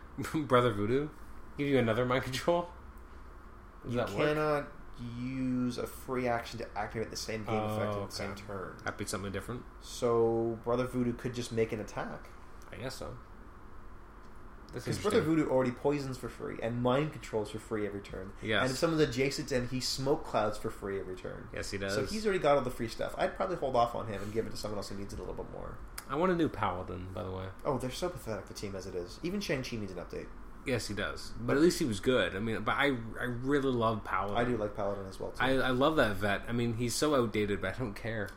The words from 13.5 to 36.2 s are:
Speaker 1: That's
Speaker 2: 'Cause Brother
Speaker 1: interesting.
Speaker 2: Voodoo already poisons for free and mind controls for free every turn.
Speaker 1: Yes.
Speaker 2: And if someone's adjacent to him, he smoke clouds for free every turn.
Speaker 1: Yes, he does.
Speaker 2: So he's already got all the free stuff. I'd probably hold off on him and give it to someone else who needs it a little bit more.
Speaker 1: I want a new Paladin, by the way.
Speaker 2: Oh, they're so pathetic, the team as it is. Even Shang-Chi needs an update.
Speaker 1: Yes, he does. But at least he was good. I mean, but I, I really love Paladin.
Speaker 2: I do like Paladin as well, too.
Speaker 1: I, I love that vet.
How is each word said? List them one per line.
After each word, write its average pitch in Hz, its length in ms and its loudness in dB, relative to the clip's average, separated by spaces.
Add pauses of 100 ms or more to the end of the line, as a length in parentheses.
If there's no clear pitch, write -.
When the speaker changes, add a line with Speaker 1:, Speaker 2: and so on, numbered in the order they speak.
Speaker 1:
That's 120 120 -8
Speaker 2:
'Cause 117 140 -2
Brother 214 180 4
Speaker 1:
interesting. 156 260 4
Speaker 2:
Voodoo 131 100 2
already 131 180 6
poisons 135 460 0
for 117 120 -8
free - 340 -8
and 120 180 0
mind 139 300 4
controls 113 380 -2
for 107 100 -6
free 104 260 -2
every 101 140 -4
turn. 98 320 -8 (100)
Speaker 1:
Yes. 107 200 2
Speaker 2:
And 131 100 4
if 127 60 0
someone's 165 240 4
adjacent 135 480 2
to 135 60 2
him, 120 120 2
he 127 140 -2
smoke 135 420 2
clouds 107 340 2
for 113 120 -2
free 98 280 -4
every 92 200 -4
turn. 95 360 -8
Speaker 1:
Yes, - 180 -4
he 101 60 -2
does. 98 160 0
Speaker 2:
So 104 120 2
he's 214 200 -2
already 190 140 4
got 147 180 8
all 131 60 4
the 123 80 0
free 120 160 -2
stuff. - 300 -2
I'd 180 180 0
probably 185 220 0
hold 131 180 0
off 117 200 6
on 104 120 -4
him 101 140 -2
and 104 100 -4
give 107 140 2
it 107 60 -6
to - 60 -6
someone 104 200 -4
else 101 100 -4
who 104 80 -6
needs 98 160 -6
it - 80 -6
a 92 40 -6
little 92 120 -6
bit - 160 -6
more. 92 260 -8 (320)
Speaker 1:
I 135 60 -2
want 180 160 6
a 180 40 4
new 160 120 4
Paladin, 92 640 -2
by 95 100 -4
the 95 80 -4
way. 92 140 -4 (200)
Speaker 2:
Oh, 139 140 2
they're 123 120 -4
so - 160 -2
pathetic, 110 400 -4
the 107 60 -12
team 101 220 -6
as 95 100 -6
it 90 100 -6
is. 87 280 -6
Even 196 180 -2
Shang-Chi 131 340 -2
needs 104 160 -4
an 87 60 -6
update. 80 300 -8 (380)
Speaker 1:
Yes, 117 220 0
he 107 60 -4
does. 87 380 -4 (100)
But 127 160 2
at 143 60 6
least 175 160 6
he 170 60 2
was 107 140 0
good. 98 360 4
I 95 40 0
mean, 110 240 0
but 113 120 2
I, 139 160 4 (280)
I 117 60 -2
really 131 460 2
love 113 320 4
Paladin. 98 340 0
Speaker 2:
I 120 60 4
do 123 140 2
like 104 180 -2
Paladin 101 340 -2
as 92 100 -10
well, 95 120 -4
too. - 120 -4
Speaker 1:
I, 131 100 4
I 127 180 4
love 139 240 6
that 110 220 4
vet. 98 300 2